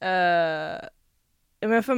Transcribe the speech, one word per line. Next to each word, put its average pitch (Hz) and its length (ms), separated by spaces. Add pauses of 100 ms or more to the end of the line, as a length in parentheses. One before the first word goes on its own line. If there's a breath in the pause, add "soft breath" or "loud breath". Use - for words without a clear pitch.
Eh, 190 100 (1500)
ja, 214 80
men 226 160
för, 262 140